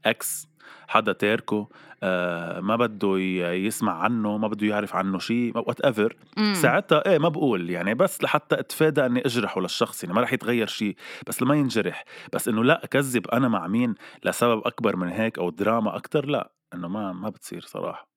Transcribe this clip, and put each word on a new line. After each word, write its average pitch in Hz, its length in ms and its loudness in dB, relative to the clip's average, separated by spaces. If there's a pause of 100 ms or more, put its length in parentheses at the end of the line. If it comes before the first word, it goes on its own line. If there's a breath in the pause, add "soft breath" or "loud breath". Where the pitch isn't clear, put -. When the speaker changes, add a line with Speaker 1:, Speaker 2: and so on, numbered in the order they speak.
Speaker 1:
إكس، - 420 -2 (400 loud breath)
حدا 107 260 4
تاركه، 107 560 0 (340 loud breath)
آه، 90 560 -2
ما 98 160 0
بده 107 420 2
ي-، 92 480 0
يسمع 98 380 -2
عنه، 107 340 0
ما 107 100 0
بده 104 200 -2
يعرف 104 280 -2
عنه 95 240 0
شي، 117 340 -2
whatever. 113 600 0 (240)
Speaker 2:
مم. 208 160 2
Speaker 1:
ساعتها 160 580 2
إيه 170 60 6
ما 160 120 4
بقول 123 400 0
يعني، 87 240 0
بس 175 300 0
لحتى - 360 0
أتفادى 156 460 2
إني 123 200 0
أجرحه 117 360 0
للشخص، - 420 -2
يعني 87 120 -4
ما 117 60 4
رح 123 120 0
يتغير 110 340 0
شي، 104 280 -4 (320 loud breath)
بس - 140 -4
لما 127 140 4
ينجرح. 113 480 0 (300 loud breath)
بس - 140 -2
إنه 110 160 2
لأ، 151 200 4
أكذب 127 440 0
أنا 127 200 2
مع 101 200 0
مين 113 280 0 (300 loud breath)
لسبب 113 400 2
أكبر 113 300 0
من 90 140 -2
هيك 110 300 -2
أو 87 100 0
دراما 104 460 0
أكتر، 139 300 -2
لأ، 139 260 -4 (220)
إنه 87 140 -8
ما، 98 260 -6
ما 92 160 -8
بتصير - 320 -14
صراحة. - 560 -10